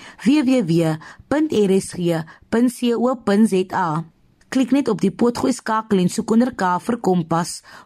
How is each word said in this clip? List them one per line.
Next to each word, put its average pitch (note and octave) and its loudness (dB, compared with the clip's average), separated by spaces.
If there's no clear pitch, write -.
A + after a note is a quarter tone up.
W G#3 4
W C4 2
W D#3+ 0
punt D#4 0
R F#3+ 2
S - -12
G E3+ -2
punt A#3+ 2
C A#3+ -2
O A#3+ 0
punt A3 2
Z F#3 0
A. E3 -2
Klik C4 -2
net C#4 2
op G#3 -2
die G3+ 2
potgooi A#3+ 0
skakel A3 -2
en F3+ 2
soek - -4
onder B3 2
K F3+ -2
vir A#3 -4
Kompas. E3+ -2